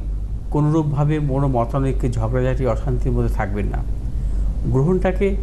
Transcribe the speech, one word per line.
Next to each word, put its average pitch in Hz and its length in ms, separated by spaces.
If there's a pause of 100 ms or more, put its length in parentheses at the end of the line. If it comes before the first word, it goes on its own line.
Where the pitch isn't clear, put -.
(520)
কোনোরূপভাবে 147 680
মনো 139 280
মতানৈক্যে, 131 640
ঝগড়াঝাটি, 123 560
অশান্তির 120 440
মধ্যে 117 240
থাকবেন 101 300
না। 98 120 (880)
গ্রহণটাকে 185 760